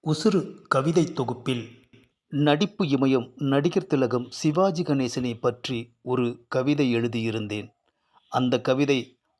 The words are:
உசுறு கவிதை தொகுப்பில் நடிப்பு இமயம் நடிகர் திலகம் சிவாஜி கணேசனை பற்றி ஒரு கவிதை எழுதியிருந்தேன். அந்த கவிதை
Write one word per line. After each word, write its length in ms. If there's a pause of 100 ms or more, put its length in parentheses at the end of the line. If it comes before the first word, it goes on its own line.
உசுறு 580
கவிதை 500
தொகுப்பில் 760 (400)
நடிப்பு 560
இமயம் 520
நடிகர் 500
திலகம் 440
சிவாஜி 520
கணேசனை 580
பற்றி 520 (100)
ஒரு 460
கவிதை 480
எழுதியிருந்தேன். 720 (600)
அந்த 320
கவிதை 580 (220)